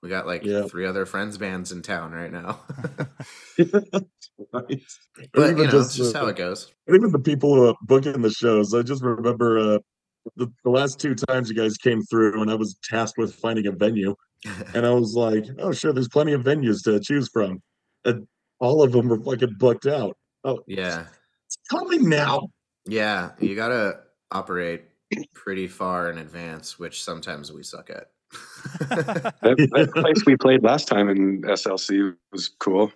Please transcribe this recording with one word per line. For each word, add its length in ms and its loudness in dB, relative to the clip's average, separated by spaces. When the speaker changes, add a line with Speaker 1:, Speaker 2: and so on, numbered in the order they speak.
Speaker 1:
We 60 -12
got, 180 -6
like, 180 -6
Speaker 2:
Yeah. 180 0
Speaker 1:
three 220 -8
other 200 -4
friends 320 -8
bands 340 -8
in 100 -12
town 300 -8
right 200 -10
now." 280 -10
<laughs> 0 -
Speaker 2:
<laughs> 0 -
Right. 1040 -4
Or 160 -20
Speaker 1:
But, 180 6
Speaker 2:
even 60 0
Speaker 1:
you 80 4
know, 60 2
Speaker 2:
just 200 6
Speaker 1:
it's 40 -8
just 180 0
Speaker 2:
the, 60 -4
Speaker 1:
how 80 -2
it 80 -4
goes. 380 -8
Speaker 2:
and 100 6
even 140 4
the 80 2
people 360 2
who 140 8
are 140 0
booking 380 2
the 80 4
shows, 440 2
I 80 2
just 200 -4
remember, 560 0
uh, 220 2
the, 160 -6
the 40 2
last 300 2
two 160 -2
times 340 -2
you 60 -6
guys 220 0
came 260 0
through, 380 2
and 100 0
I 40 0
was 280 -4
tasked 340 -4
with 180 -2
finding 320 -2
a 40 -2
venue, 420 0
Speaker 1:
<laughs> 300 -14
Speaker 2:
and 120 2
I 60 4
was 240 2
like, 300 2
"Oh, 120 -2
sure, 220 -2
there's 160 0
plenty 240 2
of 100 0
venues 400 0
to 160 2
choose 300 -2
from." 300 -2
And 240 -2
all 240 4
of 80 4
them 160 4
were 140 2
fucking 360 -2
booked 280 2
out. 320 -2
Oh, 240 -2
Speaker 1:
Yeah. 380 -6
Speaker 2:
it's 100 -12
coming 400 2
now. 400 0
Speaker 1:
Yeah, 540 -2
you 160 -2
gotta 460 -2
operate 520 -6
pretty 340 -8
far 420 -4
in 80 -10
advance, 600 -14
which 260 -12
sometimes 500 -12
we 100 -18
suck 260 -18
at. 180 -16
<laughs> 480 -16
Speaker 3:
That, 520 -4
that 500 4
Speaker 2:
<laughs> 40 -4
Speaker 3:
place 300 2
we 100 8
played 280 6
last 240 2
time 220 2
in 400 2
S 180 0
L 100 -2
C 340 0
was 180 -8
cool. 360 2